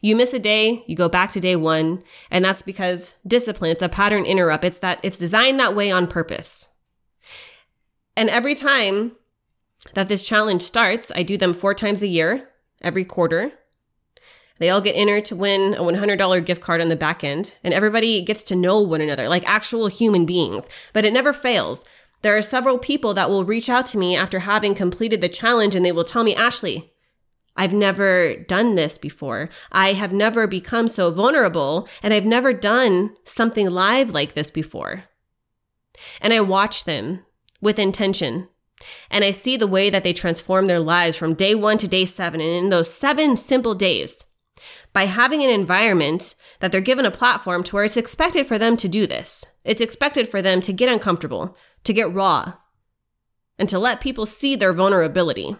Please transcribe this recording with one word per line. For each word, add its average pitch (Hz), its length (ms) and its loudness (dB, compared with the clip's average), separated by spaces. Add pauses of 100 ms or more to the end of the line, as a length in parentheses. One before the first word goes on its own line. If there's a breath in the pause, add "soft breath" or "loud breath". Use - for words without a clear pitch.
you 214 140 4
miss 240 180 4
a 254 60 -2
day, 214 480 0
you 160 80 -6
go 170 120 2
back 185 260 2
to 196 60 -2
day 180 160 2
one. 160 460 0 (300 loud breath)
And 185 120 2
that's 190 200 0
because 180 640 -4
discipline, 214 420 0
it's 170 140 0
a 175 60 0
pattern 202 360 0
interrupt. 170 380 0
It's 175 160 -2
that, 180 240 -4
it's 190 160 -2
designed 220 400 2
that 226 160 2
way 202 160 0
on 180 160 2
purpose. - 640 -6 (1500 loud breath)
And 220 100 2
every 240 280 0
time 240 560 0 (840)
that 196 140 -2
this 196 200 0
challenge 214 360 0
starts, 233 520 -2
I 180 60 -2
do 185 160 -2
them 185 160 0
four 196 220 -2
times 202 260 -2
a 208 60 -2
year, 180 420 -2 (320)
every 185 240 -4
quarter. 180 460 -2 (1040 soft breath)
They 170 120 0
all 196 120 2
get 202 160 0
entered 208 280 2
to 202 120 -2
win 196 380 0
a - 80 -4
one 170 120 0
hundred 202 220 0
dollar 185 240 2
gift 170 200 -4
card 165 200 -2
on 165 80 0
the 165 80 -2
back 160 260 -4
end, 151 300 -6 (100)
and 180 100 -2
everybody 214 480 0
gets 208 220 -2
to 185 140 -2
know 185 240 2
one 165 180 0
another, 139 300 -2
like 175 200 0
actual 214 380 0
human 196 380 2
beings. 160 440 -2 (220 loud breath)
But 214 140 2
it 214 80 2
never 269 180 2
fails. 208 560 -2 (360 loud breath)
There 208 120 4
are 214 60 2
several 254 360 0
people 254 360 -2
that 185 160 0
will 196 160 0
reach 226 240 -2
out 254 160 2
to 214 120 0
me 180 200 0
after 190 220 -2
having 202 360 0
completed 202 460 -2
the 180 80 0
challenge, 214 480 0
and 180 80 2
they 175 80 2
will 165 100 0
tell 233 220 0
me, 208 100 2
"Ashley, - 560 -2 (640)
I've 185 160 0
never 190 640 2
done 208 400 0
this 160 220 0
before. 139 520 -8 (220 loud breath)
I 190 220 2
have 196 180 -4
never 220 340 0
become 226 440 -2
so 180 200 2
vulnerable, 175 760 0 (160 loud breath)
and 208 100 2
I've 180 120 2
never 247 260 2
done 208 720 0
something 226 460 0
live 208 420 0
like 147 220 -2
this 151 180 -2
before." - 540 -10 (1120 loud breath)
And - 140 0
I 220 80 4
watch 196 420 0
them 151 420 -6 (360)
with 208 180 0
intention, 190 720 -2 (600 loud breath)
and 208 140 2
I 202 80 2
see 254 240 0
the 220 120 0
way 190 220 2
that 196 140 0
they 180 80 0
transform 185 540 0
their 175 160 2
lives 165 340 0
from 165 180 -2
day 196 220 2
one 214 220 2
to 214 100 -2
day 185 160 0
seven. 170 380 0
And 160 100 -2
in 175 160 -2
those 170 260 2
seven 294 440 2
simple 240 360 2
days, 180 520 -2 (680 loud breath)
by 196 140 0
having 247 360 2
an 269 80 4
environment 185 840 2 (240 loud breath)
that 185 120 -2
they're 190 100 0
given 254 240 2
a 202 60 2
platform 190 520 0
to 185 120 -6
where 202 100 2
it's 214 100 0
expected 285 500 0
for 240 120 -2
them 226 180 2
to 208 140 -2
do 202 180 0
this. - 380 -2 (180)
It's - 160 2
expected 247 480 0
for 202 140 -4
them 185 200 4
to 190 120 -2
get 247 180 2
uncomfortable, 170 640 -2 (300 soft breath)
to 220 80 2
get 190 200 0
raw, 180 420 0 (1000)
and 202 120 -2
to 185 100 0
let 233 220 -2
people 254 240 -4
see 277 320 0
their 190 160 2
vulnerability. 175 880 0